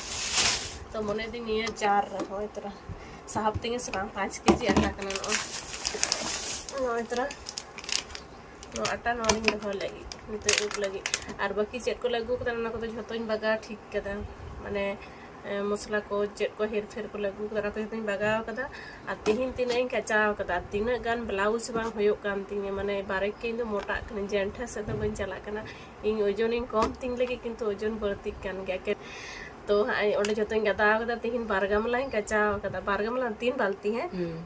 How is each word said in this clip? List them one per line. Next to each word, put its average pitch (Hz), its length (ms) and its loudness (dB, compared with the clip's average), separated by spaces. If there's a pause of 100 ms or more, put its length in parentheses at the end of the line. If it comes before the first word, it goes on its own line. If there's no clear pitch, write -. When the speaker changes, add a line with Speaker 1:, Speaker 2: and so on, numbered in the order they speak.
(880)
Speaker 1:
ᱛᱚ - 120 -8
ᱢᱚᱱᱮ 214 260 0
ᱫᱤᱧ 233 200 -6
ᱱᱤᱭᱟᱹ 220 260 2
ᱡᱟᱨ 202 320 4
ᱨᱮ 202 140 -6
ᱦᱚᱸᱜᱼᱚᱭ 196 300 -2
ᱛᱚᱨᱟ 202 240 -8 (520)
ᱥᱟᱦᱚᱵ 220 340 2
ᱛᱤᱧᱟᱹ 240 220 -2
ᱥᱮ 254 120 -4
ᱵᱟᱝ, 196 180 -2
ᱯᱟᱸᱪ - 300 -2
ᱠᱮᱡᱤ 214 280 6
ᱟᱴᱟ 196 240 6
ᱠᱟᱱᱟ 196 200 -4
ᱱᱚᱜᱼᱚᱭ। 202 260 0 (1300)
ᱱᱚᱜᱼᱚᱭ 240 340 0
ᱛᱚᱨᱟ 240 220 -2 (1400)
ᱱᱚᱣᱟ 220 220 -2
ᱟᱴᱟ 208 220 0
ᱱᱚᱣᱟ 226 200 4
ᱨᱤᱧ 220 180 2
ᱫᱚᱦᱚ 208 220 2
ᱞᱟᱹᱜᱤᱫ, - 360 -6 (180)
ᱱᱤᱛᱚᱜ 208 340 2
ᱩᱵ 208 160 0
ᱞᱟᱹᱜᱤᱫ। 196 300 -2 (300)
ᱟᱨ 196 180 0
ᱵᱟᱹᱠᱤ 214 260 0
ᱪᱮᱫ 220 200 -2
ᱠᱚᱞᱮ 240 180 0
ᱟᱹᱜᱩ 226 180 -2
ᱠᱟᱫᱟ 247 180 -2
ᱚᱱᱟ 226 160 -2
ᱠᱚᱫᱚ 226 180 -4
ᱡᱷᱚᱛᱚᱧ 226 380 -6
ᱵᱟᱜᱟᱣ 220 320 2
ᱴᱷᱤᱠ 214 300 -10
ᱠᱟᱫᱟ। 202 260 -2 (420)
ᱢᱟᱱᱮ, 202 300 -2 (540)
ᱮ, 202 120 -6 (100)
ᱢᱚᱥᱞᱟ 208 400 0
ᱠᱚ 208 140 -2 (120)
ᱪᱮᱫ 208 260 -2
ᱠᱚ 214 120 -2
ᱦᱮᱨ 214 200 0
ᱯᱷᱮᱨ 208 220 -8
ᱠᱚᱞᱮ 208 200 -2
ᱟᱹᱜᱩ 202 160 -4
ᱠᱟᱫᱟ, 214 180 -2
ᱚᱱᱟ 208 100 0
ᱠᱚ 220 80 -4
ᱡᱷᱚᱛᱚᱧ 220 260 -4
ᱵᱟᱜᱟᱣ 208 400 2
ᱠᱟᱫᱟ। 233 200 -2 (380)
ᱟᱨ 190 140 -4
ᱛᱤᱦᱤᱧ 247 360 2
ᱛᱤᱱᱟᱹᱜ 247 260 2
ᱤᱧ 254 100 2
ᱠᱟᱪᱟᱣ 214 460 4
ᱠᱟᱫᱟ, 196 200 0
ᱟᱨ 175 80 0
ᱛᱤᱱᱟᱹᱜ 220 400 0
ᱜᱟᱱ 233 220 0
ᱵᱞᱟᱣᱩᱡ 208 460 2
ᱵᱟᱝ 226 200 0
ᱦᱩᱭᱩᱜ 208 300 4
ᱠᱟᱱ 202 240 -2
ᱛᱤᱧᱟᱹ। 196 260 -2
ᱢᱟᱱᱮ 196 320 0
ᱵᱟᱨᱮᱠ 202 320 0
ᱜᱮ 240 120 -4
ᱤᱧ 226 100 -2
ᱫᱚ 240 80 0
ᱢᱚᱴᱟᱜ 202 380 -2
ᱠᱟᱹᱱᱟᱹᱧ, 202 260 -4
ᱡᱮᱱᱴᱷᱟ 208 380 0
ᱥᱮᱫ 220 180 -6
ᱫᱚ 233 80 -2
ᱵᱟᱹᱧ 214 220 0
ᱪᱟᱞᱟᱜ 196 280 -4
ᱠᱟᱱᱟ। 208 180 -4 (380)
ᱤᱧ 214 240 2
ᱳᱡᱚᱱᱤᱧ 226 440 2
ᱠᱚᱢ 233 260 4
ᱛᱤᱧ 247 240 -4
ᱞᱟᱹᱜᱤᱫ, 247 240 0
ᱠᱤᱱᱛᱩ 233 240 -4
ᱳᱡᱚᱱ 214 340 0
ᱵᱟᱹᱲᱛᱤᱜ 202 380 -2
ᱠᱟᱱ 190 280 -6
ᱜᱮᱭᱟ। 185 300 0 (680)
ᱛᱚ 208 120 4 (100)
ᱦᱟᱸᱜ 208 300 4
ᱚᱸᱰᱮ 208 200 4
ᱡᱷᱚᱛᱚᱧ 220 300 4
ᱜᱟᱫᱟᱣ 208 320 6
ᱠᱟᱫᱟ। 233 200 0
ᱛᱤᱦᱤᱧ 233 300 0
ᱵᱟᱨ 196 200 2
ᱜᱟᱢᱞᱟᱧ 240 420 4
ᱠᱟᱪᱟᱣ 208 500 4
ᱠᱟᱫᱟ, 190 220 -2
ᱵᱟᱨ 196 180 2
ᱜᱟᱢᱞᱟ, 240 340 0
ᱛᱤᱱ 240 220 2
ᱵᱟᱞᱛᱤ, 208 380 2
ᱦᱮᱸ? 320 160 -2
Speaker 2:
ᱦᱩᱸ। 175 220 -2 (140)